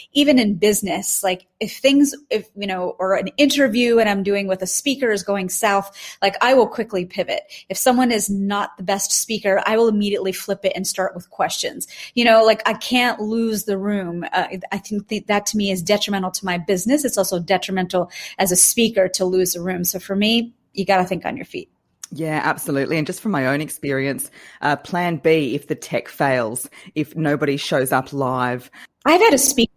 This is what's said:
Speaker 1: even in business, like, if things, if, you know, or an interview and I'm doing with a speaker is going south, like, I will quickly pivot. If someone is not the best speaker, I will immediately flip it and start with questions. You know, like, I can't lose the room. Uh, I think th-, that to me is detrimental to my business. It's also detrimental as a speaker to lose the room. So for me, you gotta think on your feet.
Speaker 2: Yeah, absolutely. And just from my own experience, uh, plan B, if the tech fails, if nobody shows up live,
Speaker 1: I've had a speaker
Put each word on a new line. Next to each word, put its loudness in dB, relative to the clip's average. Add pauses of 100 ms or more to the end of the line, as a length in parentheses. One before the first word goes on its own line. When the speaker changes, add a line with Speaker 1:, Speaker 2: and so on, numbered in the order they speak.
(140)
Speaker 1:
even 6
in 2
business, 0
like, -2 (140)
if -6
things, 4 (160)
if, -2
you -8
know, -4
or 0
an -2
interview 4
and 4
I'm 0
doing 0
with -2
a -4
speaker 0
is 0
going -4
south, 0 (280)
like, 2
I 4
will 6
quickly -4
pivot. -4 (260)
If -6
someone 4
is 0
not -2
the -12
best -2
speaker, 0
I 2
will 4
immediately 0
flip -6
it 0
and -6
start -2
with -16
questions. -4 (280)
You 2
know, 8
like, 4
I 0
can't 0
lose -2
the -2
room. -4
Uh, 0 (260)
I -2
think -8
th-, -6
that 0
to -2
me 0
is -2
detrimental 0
to -8
my -2
business. 0
It's -4
also 0
detrimental -2 (280)
as 2
a 0
speaker 2
to -2
lose 0
the -8
room. -4
So -4
for -6
me, 2 (180)
you -4
gotta 4
think -6
on -6
your -12
feet. -14 (400)
Speaker 2:
Yeah, -6
absolutely. -2
And -2
just -8
from -4
my 0
own 0
experience, -6 (320)
uh, 0
plan -4
B, 2
if -8
the -2
tech -6
fails, -2 (240)
if -4
nobody 0
shows -2
up 0
live, -2 (360)
Speaker 1:
I've 6
had 6
a 6
speaker 0